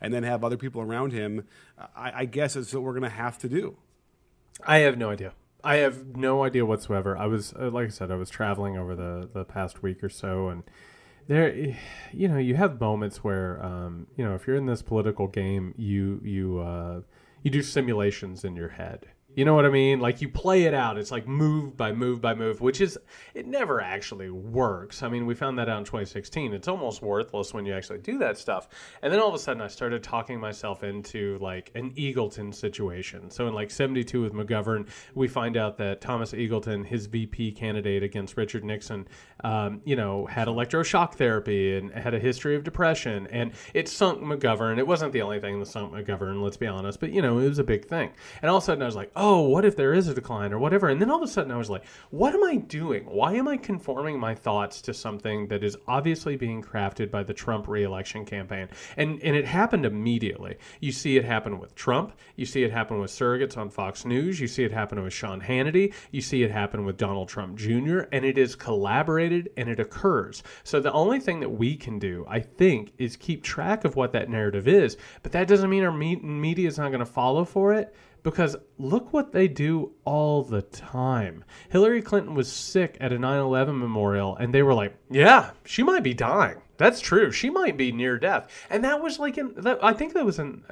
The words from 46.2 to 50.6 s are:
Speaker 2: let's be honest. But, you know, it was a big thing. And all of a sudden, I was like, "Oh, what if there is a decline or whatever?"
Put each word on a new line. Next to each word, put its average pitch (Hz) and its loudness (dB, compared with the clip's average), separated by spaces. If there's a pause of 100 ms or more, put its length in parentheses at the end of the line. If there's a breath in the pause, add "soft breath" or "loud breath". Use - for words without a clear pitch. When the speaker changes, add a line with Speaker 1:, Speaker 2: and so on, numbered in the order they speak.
Speaker 2:
let's 101 -4
be 117 -4
honest. 98 -6
But, 160 -4
you 185 2
know, 120 4
it 135 4
was 143 0
a 135 2
big - 0
thing. 165 -2 (320 loud breath)
And 156 4
all 185 6
of 180 2
a - -2
sudden, 156 0
I 127 -2
was 110 -4
like, 101 -10 (100)
"Oh, 196 6
what 151 6
if 202 6
there 139 4
is 175 4
a 139 -2
decline 107 -4
or 107 -2
whatever?" 170 4